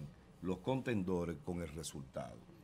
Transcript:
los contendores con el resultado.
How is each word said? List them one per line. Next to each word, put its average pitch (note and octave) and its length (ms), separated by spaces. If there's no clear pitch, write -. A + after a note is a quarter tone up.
los F2+ 160
contendores F#2 880
con F2 160
el E2 80
resultado. C#2+ 680